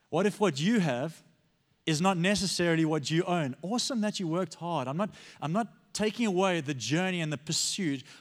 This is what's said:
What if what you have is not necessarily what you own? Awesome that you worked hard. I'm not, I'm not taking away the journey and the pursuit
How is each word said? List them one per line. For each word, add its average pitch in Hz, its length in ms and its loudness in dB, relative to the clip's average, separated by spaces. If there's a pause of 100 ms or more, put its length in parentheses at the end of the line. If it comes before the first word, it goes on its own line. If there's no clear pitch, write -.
What 180 160 2
if 202 140 0
what 170 200 2
you 214 200 2
have 151 440 -2 (640)
is 156 160 0
not 190 160 4
necessarily 175 680 2
what 156 280 0
you 160 120 2
own? 165 380 0
Awesome 233 400 -2
that 208 180 -2
you 180 80 -2
worked 170 280 -2
hard. 160 320 -4
I'm 143 100 -4
not, 208 140 -2 (300)
I'm 151 120 -2
not - 400 -4
taking 214 320 0
away 180 360 2
the 143 120 -4
journey 165 480 0
and 151 100 -2
the 139 60 -4
pursuit 151 640 -2 (180)